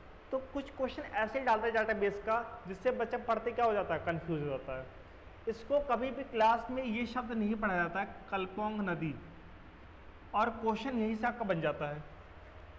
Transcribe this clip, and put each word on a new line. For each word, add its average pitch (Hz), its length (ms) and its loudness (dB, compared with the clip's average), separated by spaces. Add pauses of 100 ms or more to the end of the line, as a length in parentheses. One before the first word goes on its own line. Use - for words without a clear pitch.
(320)
तो 262 60 2
कुछ 277 320 -4
question 269 340 -2
ऐसे 220 360 0
ही 262 60 -2
डालता 226 200 4
है 233 80 4
डेटाबेस 208 400 4
का, 220 540 -2
जिससे 190 240 0
बच्चा 226 260 0
पढ़ते 220 340 0
क्या 240 140 4
हो 220 80 6
जाता 190 200 2
है, 156 60 2
कंफ्यूज 165 440 0
हो 147 60 0
जाता 131 300 -4
है। 131 60 -8 (640)
इसको 269 320 2
कभी 262 320 2
भी 262 120 -6
class 226 480 6
में 262 120 0
ये 233 220 0
शब्द 233 320 -2
नहीं 214 180 4
पढ़ा 208 200 2
जाता 175 240 2
है, 202 80 0 (240)
कल्पोंग 202 580 0
नदी, 156 260 0 (1200)
और 226 140 4
question 226 480 0
यहीं 220 180 2
से 226 120 0
आपका 220 180 0
बन 175 160 2
जाता 151 240 0
है। 147 180 -4 (760)